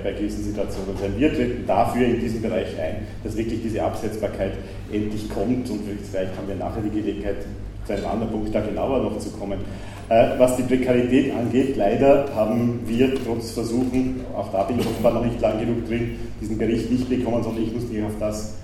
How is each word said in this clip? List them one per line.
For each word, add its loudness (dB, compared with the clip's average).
bei -2
Krisensituationen -4
sein? -2
Wir 4
treten 0
dafür 4
in 4
diesem -2
Bereich 0
ein, -4
dass -4
wirklich -2
diese -2
Absetzbarkeit -2
endlich -2
kommt 0
und -4
vielleicht -2
haben -8
wir -4
nachher -4
die -2
Gelegenheit, -2
zu -4
einem -2
anderen -2
Punkt -2
da 2
genauer 0
noch -2
zu -6
kommen. -6
Äh, 6
was 6
die -2
Prekarität 4
angeht, 2
leider 6
haben 2
wir 2
trotz -4
Versuchen, 0
auch -4
da 2
bin 0
ich 2
offenbar 4
noch 0
nicht 0
lang 2
genug 0
drin, -2
diesen -2
Bericht 0
nicht 2
bekommen, 0
sondern -2
ich 0
muss -4
mich -2
auf -2
das -2